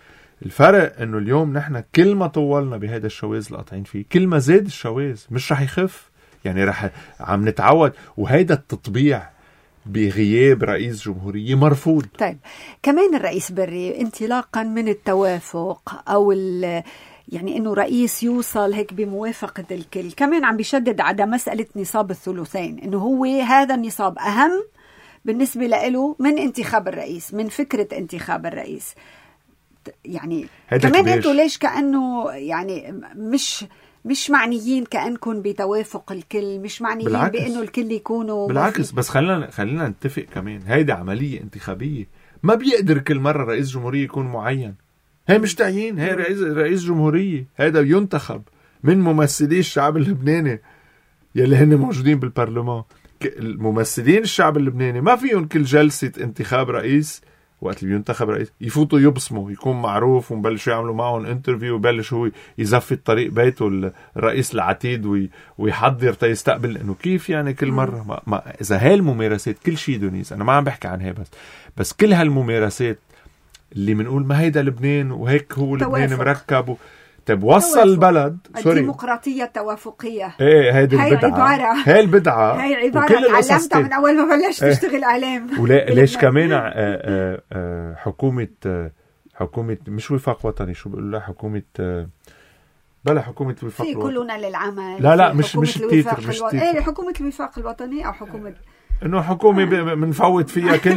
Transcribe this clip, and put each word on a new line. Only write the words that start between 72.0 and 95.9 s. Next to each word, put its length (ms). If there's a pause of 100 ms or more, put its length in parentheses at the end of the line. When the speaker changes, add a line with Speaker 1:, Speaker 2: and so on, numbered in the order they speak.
Speaker 1:
هالممارسات 840 (720)
اللي 220
منقول 320
ما 140
هيدا 220
لبنان، 480
وهيك 420
هو 240
لبنان 320
Speaker 2:
توافق. 160
Speaker 1:
مركب 440
و-، 80 (500)
طيب، 180
وصل 300
Speaker 2:
توافق. 80
Speaker 1:
البلد، 560 (240)
سوري. 140
Speaker 2:
الديمقراطية 680
التوافقية. 960
Speaker 1:
إيه، 360
هيدي 200
Speaker 2:
هاي 160
Speaker 1:
البدعة. 360
Speaker 2:
عبارة. 360
Speaker 1:
هي 160
البدعة. 640
Speaker 2:
هاي 120
عبارة 300
Speaker 1:
وكل 220
القصص 220
Speaker 2:
تعلمتها 200
Speaker 1:
تاني. 160
Speaker 2:
من 80
أول 240
ما 200
بلشت 260
Speaker 1:
إيه. 100
Speaker 2:
أشتغل 320
إعلام 420
Speaker 1:
ولا-، 440
ليش 260
Speaker 2:
بلبنان. 160
Speaker 1:
كمان 200
ع-، 160
آه، 80
آه، 640 (100)
آه، 420
حكومة، 540 (180)
آه، 240 (440)
حكومة 420 (120)
مش 220
وفاق 360
وطني، 280
شو 140
بيقولوا 220
لها؟ 100
حكومة، 420 (180)
آه، 280 (960)
بلا 160
حكومة 420
وفاق 240
Speaker 2:
في 60
Speaker 1:
الوطني. 220
Speaker 2:
كلنا 340
للعمل، 540
Speaker 1:
لا، 140
لا، 160
Speaker 2:
في 60
Speaker 1:
مش، 120
Speaker 2:
حكومة 120
Speaker 1:
مش 140
Speaker 2:
الوفاق 180